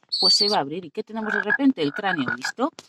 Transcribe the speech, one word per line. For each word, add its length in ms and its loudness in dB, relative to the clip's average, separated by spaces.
pues 140 4
se 160 2
va 80 2
a 20 2
abrir. 240 -4
¿Y 60 -14
qué 120 -8
tenemos 300 -6
de 100 0
repente? 380 4
El 140 0
cráneo 420 -2
visto, 340 -4